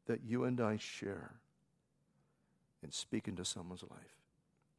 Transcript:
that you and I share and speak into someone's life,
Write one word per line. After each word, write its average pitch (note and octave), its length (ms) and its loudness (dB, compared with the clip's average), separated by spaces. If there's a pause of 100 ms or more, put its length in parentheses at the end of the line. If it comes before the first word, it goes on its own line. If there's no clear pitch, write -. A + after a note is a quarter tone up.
that A#2 180 2
you B2 180 4
and B2+ 160 4
I G#2+ 160 6
share - 640 -4 (1400)
and D2 80 -10
speak - 360 -2
into F2+ 180 -2
someone's F2+ 380 -4
life, - 340 -16 (600)